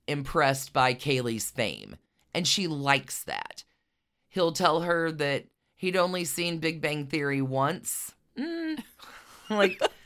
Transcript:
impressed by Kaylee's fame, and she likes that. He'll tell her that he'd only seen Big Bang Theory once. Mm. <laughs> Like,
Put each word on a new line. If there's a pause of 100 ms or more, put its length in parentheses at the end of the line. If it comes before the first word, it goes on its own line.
impressed
by
Kaylee's
fame, (380)
and
she
likes
that. (680)
He'll
tell
her
that (300)
he'd
only
seen
Big
Bang
Theory
once. (240)
Mm.
<laughs>
Like, (240)